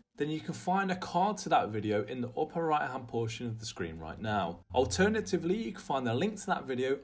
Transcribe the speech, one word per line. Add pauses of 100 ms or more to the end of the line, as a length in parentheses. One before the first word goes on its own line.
(180)
then
you
can
find
a
card
to
that
video
in
the
upper
right
hand
portion
of
the
screen
right
now. (120)
Alternatively,
you
can
find
the
link
to
that
video